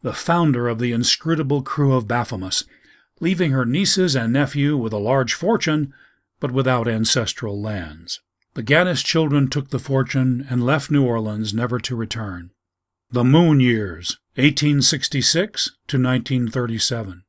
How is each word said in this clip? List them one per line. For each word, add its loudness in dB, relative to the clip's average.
the -4
founder 2
of -4
the 0
inscrutable 0
crew 0
of 0
Baphomet, -4
leaving 0
her 2
nieces 0
and 0
nephew 0
with -2
a -2
large 0
fortune, 0
but -4
without 0
ancestral -2
lands. -10
The -8
Gannis 2
children 2
took -4
the -4
fortune 0
and 0
left 0
New 4
Orleans, -2
never -2
to -6
return. -8
The 2
Moon 8
years, 0
eighteen 2
sixty-six 0
to -2
nineteen 0
thirty-seven. -4